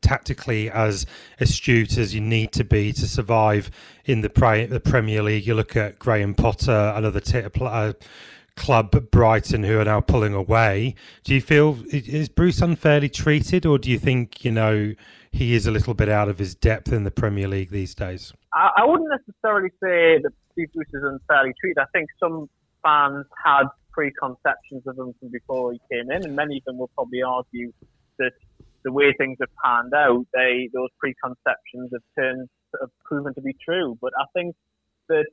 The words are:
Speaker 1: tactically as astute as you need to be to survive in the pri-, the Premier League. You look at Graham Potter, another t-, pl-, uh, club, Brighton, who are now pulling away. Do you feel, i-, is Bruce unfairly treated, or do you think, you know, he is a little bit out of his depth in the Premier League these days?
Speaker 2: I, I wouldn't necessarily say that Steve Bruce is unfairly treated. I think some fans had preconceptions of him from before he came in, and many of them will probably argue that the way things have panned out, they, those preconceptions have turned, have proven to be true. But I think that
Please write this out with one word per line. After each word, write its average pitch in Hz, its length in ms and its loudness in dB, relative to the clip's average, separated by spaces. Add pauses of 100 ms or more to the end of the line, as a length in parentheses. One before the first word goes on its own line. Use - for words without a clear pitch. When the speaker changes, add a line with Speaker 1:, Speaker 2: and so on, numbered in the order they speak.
Speaker 1:
tactically 113 680 -2
as 110 360 0 (340)
astute - 580 2
as 104 160 -2
you 107 60 -2
need 110 320 0
to 127 120 0
be 104 280 2
to - 160 -4
survive 107 600 2 (340)
in 123 160 0
the 107 80 -2
pri-, 113 380 4
the 120 120 -6
Premier 107 440 0
League. 104 240 0
You 113 80 0
look 110 200 -2
at 107 240 -2
Graham 101 360 0
Potter, 113 600 2
another 104 260 -2
t-, 120 280 -2
pl-, 131 180 -4
uh, 107 280 -2 (600)
club, 113 540 2
Brighton, 110 540 4
who 110 160 2
are 107 40 2
now 107 160 2
pulling 107 340 0
away. 110 600 0 (300)
Do 135 100 0
you 135 60 4
feel, 147 380 4 (140)
i-, 143 140 -2
is 147 220 -4
Bruce - 320 2
unfairly 151 480 2
treated, 151 580 0
or 147 120 4
do 127 120 -2
you 120 80 2
think, 127 460 -2
you 120 80 0
know, 107 420 2 (380)
he 120 220 0
is 110 120 2
a 117 40 2
little 110 240 0
bit 107 140 2
out 104 200 2
of 98 100 -4
his 95 160 -6
depth - 380 0
in 110 120 0
the 98 60 -2
Premier 101 380 -2
League 95 220 -4
these 95 240 -6
days? 92 380 -10 (220)
Speaker 2:
I, 180 240 2
I 220 80 4
wouldn't 320 240 0
necessarily 208 580 -4 (140)
say 170 400 4
that 143 100 -4 (200)
Steve 165 200 -8
Bruce 160 220 -8
is 139 80 -8
unfairly 135 580 0
treated. 180 180 -4
I 139 140 -2
think 160 160 -2 (100)
some 160 300 -4 (340)
fans 143 440 0 (180)
had 139 200 6 (280)
preconceptions 135 920 -6
of 131 120 -12
him 127 200 -12
from 127 120 -18
before 123 420 -6
he 117 80 -14 (100)
came 120 200 -8
in, 180 140 -4
and 143 120 -8
many 147 220 -4
of 131 60 -14
them 127 140 -12
will 127 160 -8
probably 127 280 -6
argue 127 500 -6 (460)
that 214 140 -2 (520)
the 131 80 -6
way 143 200 4
things 131 280 -4
have 127 100 -6 (120)
panned 123 320 0
out, 127 380 2
they, 127 400 0
those 127 260 -6
preconceptions 127 920 -8
have 120 100 -10 (120)
turned, 131 340 -4 (320)
have 131 100 -10 (140)
proven 143 300 -6
to 139 80 -12
be 135 200 -6
true. 165 380 -4
But 127 180 -6
I 139 60 -2 (100)
think 175 200 -6 (540)
that 156 240 2